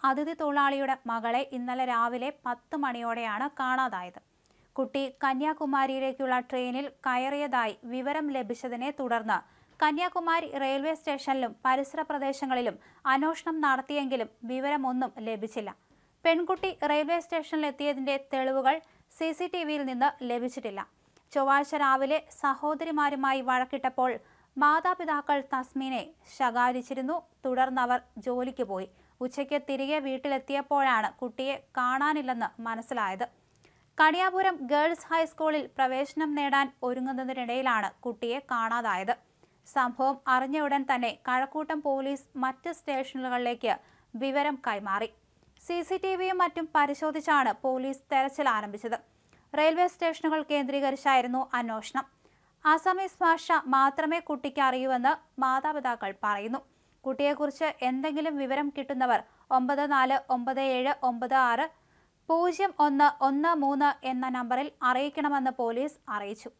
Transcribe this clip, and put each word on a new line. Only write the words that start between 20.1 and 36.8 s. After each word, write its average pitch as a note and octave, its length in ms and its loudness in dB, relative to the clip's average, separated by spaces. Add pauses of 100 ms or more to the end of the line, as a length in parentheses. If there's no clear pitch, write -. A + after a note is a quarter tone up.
ലഭിച്ചിട്ടില്ല. A#3+ 520 -4 (520)
ചൊവ്വാഴ്ച C#4 500 2
രാവിലെ C4+ 360 4 (220)
സഹോദരിമാരുമായി C#4+ 1080 0
വഴക്കിട്ടപ്പോൾ B3+ 640 0 (460)
മാതാപിതാക്കൾ D4+ 840 2 (140)
തസ്മീനെ C4 500 -4 (340)
ശകാരിച്ചിരുന്നു. B3+ 800 0 (280)
തുടർന്നവർ B3+ 560 2 (260)
ജോലിക്ക് B3+ 440 -2
പോയി. F#3+ 180 -6 (320)
ഉച്ചയ്ക്ക് C4+ 380 -4 (100)
തിരികെ C#4 380 -2
വീട്ടിലെത്തിയപ്പോഴാണ് C4+ 1000 0 (120)
കുട്ടിയെ C4 360 -4 (220)
കാണാനില്ലെന്ന് B3+ 680 0 (180)
മനസ്സിലായത്. A3+ 600 -4 (720)
കണിയാപുരം F#4 580 4 (140)
ഗേൾസ് D4+ 400 2
ഹൈസ്കൂളിൽ D#4 540 0 (120)
പ്രവേശനം C4+ 640 0
നേടാൻ C#4 300 2 (140)